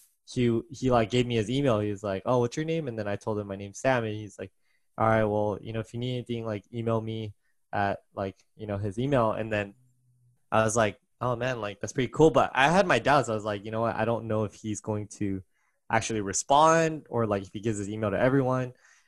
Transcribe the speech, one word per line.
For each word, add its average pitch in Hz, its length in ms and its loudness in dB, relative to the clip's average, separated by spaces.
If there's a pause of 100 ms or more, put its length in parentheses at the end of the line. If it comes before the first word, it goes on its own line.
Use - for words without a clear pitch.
(280)
he, 117 340 0 (100)
he, 127 200 -2
like, 113 200 4
gave 123 160 2
me 120 80 -2
his 110 140 0
email. 131 300 2
He 104 120 -2
was 98 120 -8
like, 98 220 -4
"Oh, 123 140 2
what's 120 180 -2
your 156 80 -4
name?" 165 220 -4
And 113 100 -8
then 104 100 -4
I 101 80 -2
told 104 240 -4
him, 101 80 -8
"My 98 80 -6
name's 101 240 -12
Sam." 127 240 2
And 107 120 -4
he's 107 240 -12
like, 101 120 -12 (460)
"All 113 100 2
right, 110 160 4
well, 104 380 0
you 110 100 -12
know, 110 100 -6
if - 120 -14
you 120 60 -8
need 127 160 -4
anything, 117 300 -6
like, 107 280 -6
email 113 260 0
me 110 340 -8 (380)
at, 101 280 0 (160)
like, 98 200 -6 (220)
you 110 80 -12
know, 101 140 -4
his 101 180 -6
email." 123 360 2
And 110 200 -6
then 101 220 -4 (760)
I 110 120 4
was 110 120 0
like, 107 220 2 (240)
"Oh 123 140 -2
man, 120 260 -4
like, 101 180 -8
that's - 140 -8
pretty 127 180 -2
cool." 156 200 8
But 120 240 4
I 139 160 4
had 190 160 4
my 143 100 4
doubts. 127 320 4
I 110 60 0
was 104 80 -4
like, 104 220 -4
"You 110 40 -10
know 110 120 -4
what? 113 140 0
I 110 100 0
don't 113 200 -2
know 107 200 0
if 98 100 -10
he's 107 260 -6
going 104 260 -4 (120)
to 98 240 -2 (480)
actually 110 300 0
respond 156 840 2
or, 117 200 0
like, 101 160 0
if 95 100 -18
he 107 60 -8
gives 104 180 -2
his 101 100 -6
email 107 220 -2
to 95 100 0
everyone." 127 540 0 (340)